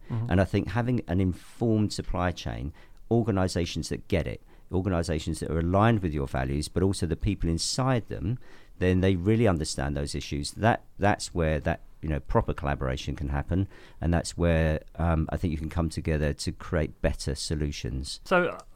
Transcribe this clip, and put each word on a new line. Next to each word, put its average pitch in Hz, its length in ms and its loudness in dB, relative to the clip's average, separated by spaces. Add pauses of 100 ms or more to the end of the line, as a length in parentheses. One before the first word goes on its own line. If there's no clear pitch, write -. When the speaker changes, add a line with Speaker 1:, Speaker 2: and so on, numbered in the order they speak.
Speaker 1:
Mm-hmm. 113 220 -2
Speaker 2:
And 92 100 6
I 92 40 4
think - 240 0
having 120 380 0
an 90 140 2
informed 104 720 0
supply 90 380 0
chain, - 420 -6 (380)
organisations 95 760 0
that - 180 -6
get 85 180 0
it, - 160 -8 (300)
organisations 85 720 0
that - 100 -4
are 80 80 0
aligned 98 420 4
with 82 140 -2
your 69 100 -2
values, 67 420 -2
but - 140 -2
also 95 240 2
the 80 100 0
people 95 320 0
inside 123 600 0
them, 110 320 -4 (400)
then 92 220 4
they 95 140 4
really 107 320 4
understand 73 480 0
those 71 200 -4
issues. 71 380 -6
That, 110 280 2 (160)
that's - 380 0
where 78 240 2
that, - 220 -2 (200)
you 78 80 -4
know, 73 100 0
proper - 340 0
collaboration 67 640 -2
can 69 140 -4
happen, 85 380 0 (320)
and 85 140 2
that's - 240 0
where, 80 440 4 (180)
um, 80 320 2
I 76 60 0
think 85 140 0
you 78 60 -2
can 78 120 -4
come 82 200 0
together 76 440 0
to - 180 -6
create - 500 -4
better - 320 0
solutions. 69 920 -4
Speaker 1:
So 175 300 2 (200)